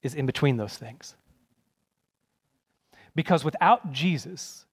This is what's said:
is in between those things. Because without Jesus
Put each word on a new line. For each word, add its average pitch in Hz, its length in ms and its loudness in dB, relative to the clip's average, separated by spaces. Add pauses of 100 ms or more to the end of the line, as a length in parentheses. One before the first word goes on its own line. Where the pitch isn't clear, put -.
is 139 120 -6
in 139 120 -4
between 131 300 2
those 104 200 -8
things. - 380 -18 (2000)
Because 165 280 2
without 180 480 4
Jesus 165 840 -4